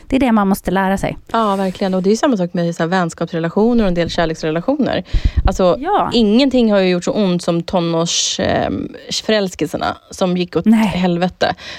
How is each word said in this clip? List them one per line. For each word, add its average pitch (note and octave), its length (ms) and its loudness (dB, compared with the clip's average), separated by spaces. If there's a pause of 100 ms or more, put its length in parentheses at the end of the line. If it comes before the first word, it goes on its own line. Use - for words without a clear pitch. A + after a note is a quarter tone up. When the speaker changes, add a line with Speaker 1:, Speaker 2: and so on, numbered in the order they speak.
Speaker 1:
Det C4+ 100 0
är C4 40 2
det B3+ 120 4
man G3+ 160 4
måste G3 220 -2
lära F#3+ 280 0
sig. - 200 -4 (140)
Speaker 2:
Ja, G#3+ 240 2
verkligen. F#3+ 380 -2
Och F#3 80 0
det G3 100 2
är A3+ 40 4
samma C4+ 200 2
sak F3 180 -4
med E3+ 220 -2
så F3 60 -2
här E3 60 0
vänskapsrelationer F3+ 960 0
och F#3+ 40 2
en F3+ 60 0
del E3 160 0
kärleksrelationer. E3+ 920 -2 (420)
Alltså, F#3 340 2
Speaker 1:
Ja. F4+ 320 0
Speaker 2:
ingenting A#3 600 4
har G3+ 80 4
ju F#3+ 100 2
gjort F3 140 -2
så - 80 -2
ont F#3 300 0
som E3+ 200 0
tonårs, E3+ 800 -2
ehm, - 460 -2 (360)
förälskelserna F#3 720 -2 (140)
som F3+ 260 -2
gick F3+ 200 -4
åt F3 80 0
Speaker 1:
Nej. A3 220 4
Speaker 2:
helvete. F3+ 680 -2 (240)